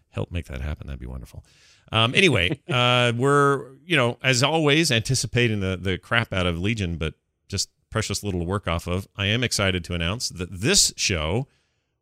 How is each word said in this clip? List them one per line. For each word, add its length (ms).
help 220
make 140
that 160
happen, 260
that'd 140
be 60
wonderful. 360
Um, 240
anyway, 480
<laughs> 60
uh, 480
we're, 560
you 120
know, 260
as 200
always, 500
anticipating 640
the, 160
the 220
crap 340
out 140
of 140
Legion, 360
but 200
just 200
precious 340
little 160
to 60
work 200
off 220
of. 300
I 80
am 180
excited 420
to 80
announce 360
that 320
this 340
show 520